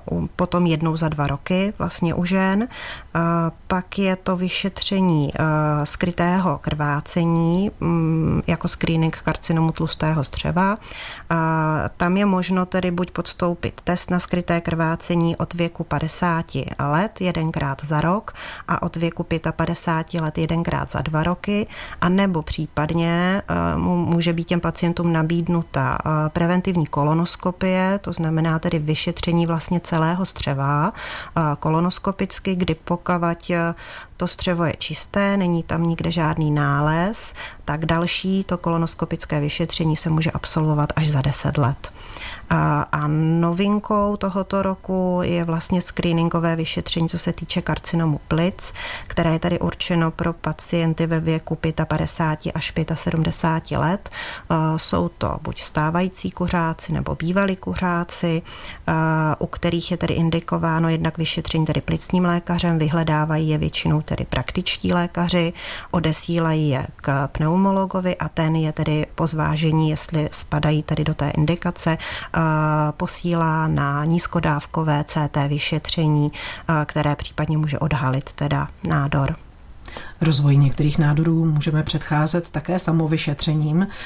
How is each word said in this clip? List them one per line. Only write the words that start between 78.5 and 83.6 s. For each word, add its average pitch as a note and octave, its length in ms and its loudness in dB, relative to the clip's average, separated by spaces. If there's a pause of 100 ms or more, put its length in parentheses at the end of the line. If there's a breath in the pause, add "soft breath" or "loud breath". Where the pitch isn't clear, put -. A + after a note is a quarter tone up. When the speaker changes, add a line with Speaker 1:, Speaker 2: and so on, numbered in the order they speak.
Speaker 1:
nádor. D3 520 0 (840 loud breath)
Speaker 2:
Rozvoji C#3+ 360 6
některých C#3+ 400 4
nádorů D#3+ 480 4
můžeme D3+ 380 2
předcházet D3+ 680 0
také F3 300 -2
samovyšetřením. D#3 1080 2 (180 loud breath)